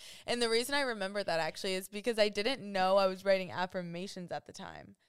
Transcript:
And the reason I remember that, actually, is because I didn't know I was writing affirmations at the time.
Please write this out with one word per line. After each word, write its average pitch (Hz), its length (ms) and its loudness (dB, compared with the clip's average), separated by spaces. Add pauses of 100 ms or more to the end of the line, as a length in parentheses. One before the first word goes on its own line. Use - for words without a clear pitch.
(260)
And 240 140 0
the 233 80 2
reason 247 260 2
I 285 60 4
remember 202 420 -2
that, 170 160 0
actually, 185 360 -2
is 190 120 -4
because 208 320 -2
I 208 100 6
didn't 208 300 0
know 196 380 4
I 196 100 6
was 190 160 -2
writing 190 280 4
affirmations 180 800 -6
at 151 140 -6
the - 60 -16
time. 170 440 -14 (140)